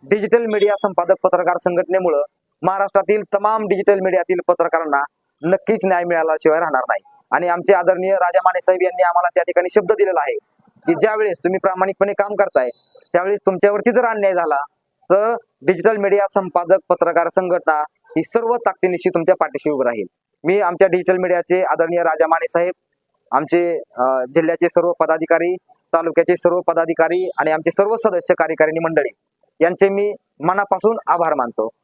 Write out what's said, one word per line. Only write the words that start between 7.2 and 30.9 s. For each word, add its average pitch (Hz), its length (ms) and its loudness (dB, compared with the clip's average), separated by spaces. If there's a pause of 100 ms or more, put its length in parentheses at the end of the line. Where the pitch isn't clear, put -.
आणि 165 180 -2
आमचे 175 260 2
आदरणीय 185 380 0
राजा 180 320 2
माने 180 160 2
साहेब 185 220 2
यांनी 180 200 0
आम्हाला 175 260 2
त्या 170 140 0
ठिकाणी 180 320 0
शब्द 202 180 2
दिलेला 185 280 2
आहे 143 140 -4 (520)
की 165 140 2
ज्यावेळेस 214 380 0
तुम्ही 185 240 -4
प्रामाणिकपणे 190 500 0
काम 202 220 -4
करताय, 151 340 0 (440)
त्यावेळेस 190 340 0
तुमच्यावरती 202 440 2
जर 247 140 2
अन्याय 208 300 -2
झाला, 165 220 0 (540)
तर 214 240 2 (320)
डिजिटल 185 300 0
मीडिया 196 320 2
संपादक 175 500 0 (100)
पत्रकार 170 400 0
संघटना 170 540 -2 (220)
ही - 200 -4
सर्व 233 320 -2
ताकदीनिशी 185 520 -2
तुमच्या 180 260 2
पाठीशी 147 360 -4
उभं 135 140 -2
राहील. 113 220 -4 (380)
मी 185 160 0
आमच्या 180 280 2
डिजिटल 180 280 0
मीडियाचे 180 460 0
आदरणीय 165 400 0
राजा 160 240 2
माने 165 220 0
साहेब, 175 240 0 (600)
आमचे, 160 500 0 (140)
अ, 127 280 0 (100)
जिल्ह्याचे 165 340 0
सर्व 175 240 0
पदाधिकारी, 165 640 0 (360)
तालुक्याचे 170 440 0
सर्व 175 240 0
पदाधिकारी 165 760 0
आणि 156 120 0
आमचे 156 200 -2
सर्व 202 260 0
सदस्य 185 420 0
कार्यकारिणी 160 400 0
मंडळी 160 360 -2 (460)
यांचे 180 280 2
मी 202 260 -2 (300)
मनापासून 196 520 0 (100)